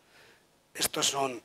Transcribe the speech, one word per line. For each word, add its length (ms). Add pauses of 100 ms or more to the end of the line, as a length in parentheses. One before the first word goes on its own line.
(720)
Estos 360
son 360